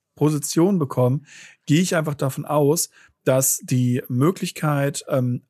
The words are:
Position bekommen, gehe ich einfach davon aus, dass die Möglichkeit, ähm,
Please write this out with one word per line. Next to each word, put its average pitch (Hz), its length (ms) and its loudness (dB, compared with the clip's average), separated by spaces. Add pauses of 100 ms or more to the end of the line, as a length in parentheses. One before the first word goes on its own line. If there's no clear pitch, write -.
(160)
Position 160 640 0
bekommen, 131 480 0 (380)
gehe 147 160 2
ich 185 160 0
einfach 156 180 -2
davon 139 300 -4
aus, 147 460 2 (340)
dass 131 380 2
die 127 460 0
Möglichkeit, 143 1000 -2
ähm, 127 420 -2